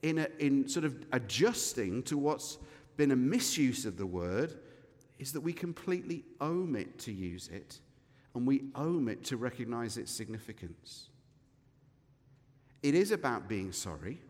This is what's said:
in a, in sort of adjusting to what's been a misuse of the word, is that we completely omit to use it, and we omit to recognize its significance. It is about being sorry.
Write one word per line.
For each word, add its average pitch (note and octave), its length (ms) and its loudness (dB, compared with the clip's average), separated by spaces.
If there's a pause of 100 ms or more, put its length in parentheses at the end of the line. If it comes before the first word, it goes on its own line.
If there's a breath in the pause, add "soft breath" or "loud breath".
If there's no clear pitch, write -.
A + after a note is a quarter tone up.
in D#3+ 180 2
a, D#3 80 0 (120)
in C#3 280 4
sort D#3 180 0
of C3 280 -2
adjusting B2 880 2
to D3 140 0
what's D3 420 0 (360 loud breath)
been C#3+ 160 6
a C3 40 8
misuse C3+ 720 4
of G2 120 -4
the G2 80 -4
word, F#2 540 0 (580 loud breath)
is C3+ 160 -8
that D3+ 80 -4
we E3 120 0
completely F3 720 -4 (160)
omit D#3 580 -2
to - 120 -8
use F2+ 360 -6
it, - 320 -12 (540 soft breath)
and B2 120 0
we C3+ 200 4 (100)
omit C#3+ 500 0
to B2+ 120 -2
recognize A#2 600 -4
its - 140 -8
significance. - 1000 -10 (1700 soft breath)
It C#3+ 100 6
is G3 180 6
about C3+ 360 0
being G2 240 -2
sorry. F2+ 480 -6 (100)